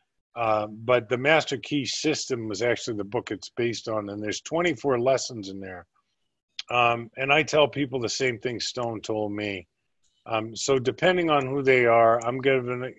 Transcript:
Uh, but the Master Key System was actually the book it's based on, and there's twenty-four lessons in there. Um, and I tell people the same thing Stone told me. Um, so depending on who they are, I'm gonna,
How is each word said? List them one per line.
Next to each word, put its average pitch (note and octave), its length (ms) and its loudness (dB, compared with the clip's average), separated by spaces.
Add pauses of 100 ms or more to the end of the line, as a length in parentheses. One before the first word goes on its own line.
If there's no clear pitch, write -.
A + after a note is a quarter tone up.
(360)
Uh, A2 320 0
but A2+ 400 0
the B2 100 0
Master C#3+ 380 2
Key C#3+ 280 -4
System B2 640 -2
was G#2+ 160 -4
actually A#2 360 -2
the G2+ 60 -4
book G#2+ 280 -6
it's F#2+ 160 -10
based A#2 400 -4
on, G#2 220 -4
and G#2 120 -10
there's G#2 200 -6
twenty-four D3 580 0
lessons B2 480 0
in F#2+ 120 -12
there. F#2 260 -14 (840)
Um, A#2 460 2
and C3+ 160 0
I D#3 100 4
tell D3+ 260 4
people C3+ 320 -4
the A2+ 80 -2
same B2+ 300 -2
thing A#2 220 -4
Stone A#2 420 -6
told G#2+ 300 -4
me. G2+ 340 -6 (600)
Um, A2+ 300 -4
so C3+ 220 2
depending E3 500 2
on C#3+ 180 2
who C#3 160 -4
they C3 220 6
are, A#2 400 6
I'm B2 140 -2
gonna, B2+ 600 0